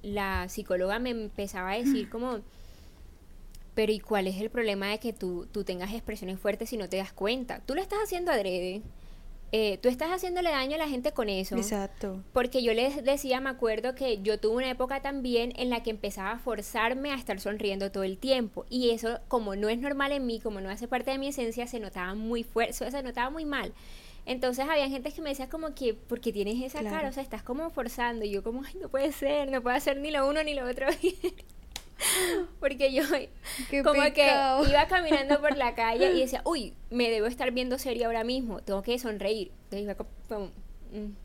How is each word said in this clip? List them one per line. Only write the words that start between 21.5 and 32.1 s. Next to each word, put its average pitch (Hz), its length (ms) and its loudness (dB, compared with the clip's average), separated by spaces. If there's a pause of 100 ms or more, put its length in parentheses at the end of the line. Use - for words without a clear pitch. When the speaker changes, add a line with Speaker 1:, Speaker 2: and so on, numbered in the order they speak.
Speaker 1:
se 247 120 -6
notaba 190 340 -6
muy 226 300 -2
fuerte, - 300 0
o - 40 -6
sea, 247 140 -4
se 277 120 -4
notaba 247 260 -2
muy 311 160 -6
mal. 277 280 -2 (520)
Entonces, 254 420 0
había 294 220 4
gente 269 240 -4
que 349 80 -8
me 302 80 -4
decía 277 200 -4
como 320 260 -6
que, 233 180 2
"¿Por 233 260 -4
qué 226 140 -2
tienes 208 280 0
esa 269 180 -6
Speaker 2:
Claro. 214 180 -2
Speaker 1:
cara? 294 120 0
O 254 40 -6
sea, 269 100 -4
estás 220 200 -8
como 294 260 -4
forzando". 240 560 -2
Y 208 60 -2
yo 196 120 -2
como, 247 220 -4
"Ay, - 160 -12
no 330 80 -8
puede 277 240 2
ser, 285 380 0
no 254 100 0
puedo 247 160 2
hacer 285 200 2
ni 294 140 -4
lo 277 160 2
uno 302 160 2
ni 294 120 -2
lo 254 120 -2
otro 254 200 0 (140)
bien". 370 340 0 (600)
<laughs> 359 640 0